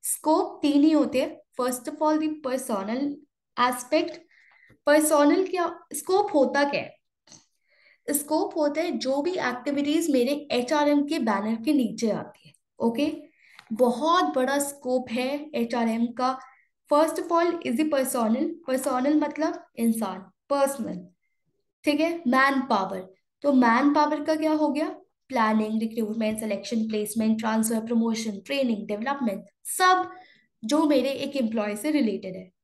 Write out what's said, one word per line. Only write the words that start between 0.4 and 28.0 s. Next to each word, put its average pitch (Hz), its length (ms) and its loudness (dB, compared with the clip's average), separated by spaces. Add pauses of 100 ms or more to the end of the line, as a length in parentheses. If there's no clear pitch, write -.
तीन 285 200 4
ही 320 100 6
होते 262 280 2
हैं। - 200 -6 (200)
First 254 240 -4
of 302 180 -10
all, 311 160 2
the 311 140 -2 (140)
personal 247 640 -4 (500)
aspect। 254 560 0 (720)
पर्सनल 302 600 6
क्या, 349 340 -4 (120)
स्कोप 392 420 0
होता 269 300 4
क्या 240 160 -2
है? - 200 -14 (1080)
स्कोप 302 460 -2
होता 294 240 0
है 349 100 -2
जो 269 320 -2
भी 349 100 -2
एक्टिविटीज 285 760 -2
मेरे 269 420 0
एचआरएम 294 520 2
के 311 140 -2
बैनर 220 440 -2
के 311 100 0
नीचे 226 380 0
आती - 380 -8
है, - 60 -20 (240)
ओके? 277 340 0 (600)
बहुत 254 520 2
बड़ा 269 340 0
स्कोप 254 520 -4
है 269 440 -4
एचआरएम 233 520 0
का। 254 320 -2 (540)
First 311 240 4
of 339 120 -4
all 339 240 2
is 254 200 -4
the 311 160 0
personal। 254 600 0 (180)
पर्सनल 262 480 0
मतलब 302 500 0 (120)
इंसान, 226 420 0 (300)
पर्सनल, 240 600 -2 (760)
ठीक 294 160 2
है, 339 260 0
मैन 269 340 4
पावर। 190 540 -4 (280)
तो 285 100 2
मैन 254 420 6
पावर 294 300 2
का 311 100 0
क्या 311 180 0
हो 302 160 2
गया? 294 200 -2 (400)
प्लानिंग, 220 520 0
रिक्रूटमेंट, 220 600 -2
सिलेक्शन, 220 480 -4
प्लेसमेंट, 220 500 -2
ट्रांसफर, 220 480 0
प्रमोशन, 226 540 -2